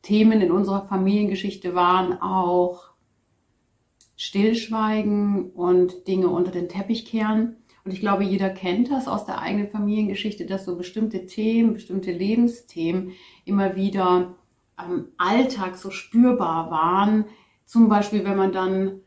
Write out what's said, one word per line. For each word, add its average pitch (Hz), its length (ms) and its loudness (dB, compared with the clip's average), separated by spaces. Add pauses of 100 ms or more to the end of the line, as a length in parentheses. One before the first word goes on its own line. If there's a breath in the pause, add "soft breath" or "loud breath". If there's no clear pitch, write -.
Themen 220 340 6
in 170 120 2
unserer 196 340 0
Familiengeschichte 190 880 -2
waren 180 480 2
auch 180 680 0 (1200)
Stillschweigen 214 1400 0
und 180 560 0
Dinge 185 220 0
unter 180 240 0
den 175 160 -6
Teppich 196 380 -6
kehren. 220 500 -2 (280 soft breath)
Und 190 60 -8
ich 190 80 -8
glaube, 202 240 0
jeder 190 280 0
kennt 190 420 -2
das 262 160 -4
aus - 180 -4
der 185 140 -8
eigenen 208 280 -2
Familiengeschichte, 208 760 -4
dass 190 180 -6
so 175 120 -6
bestimmte 185 500 -6
Themen, 220 460 2
bestimmte 185 400 -6
Lebensthemen 185 1000 -2 (300 loud breath)
immer 190 300 0
wieder 185 600 0 (400)
am 175 320 -8 (100)
Alltag 196 580 0
so 196 140 -12
spürbar 190 800 2
waren. 196 540 2 (400 loud breath)
Zum 226 240 6
Beispiel, 208 360 0
wenn 196 120 0
man 190 160 2
dann 190 540 -2